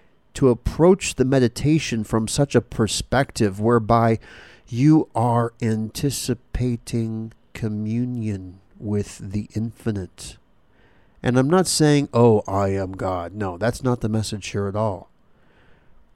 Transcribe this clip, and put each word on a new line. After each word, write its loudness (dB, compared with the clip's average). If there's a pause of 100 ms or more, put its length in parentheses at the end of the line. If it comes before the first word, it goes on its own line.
(320)
to 2
approach 2
the 0
meditation 0
from -2
such -2
a 4
perspective -2
whereby 2 (480)
you 4
are 0
anticipating -4 (200)
communion -6 (200)
with -4
the -8
infinite. -8 (840)
And 0
I'm 4
not 4
saying, 2
"Oh, 6
I 0
am -4
God." -6
No, -6
that's -4
not -2
the -4
message -4
here -4
at -8
all. -4 (1080)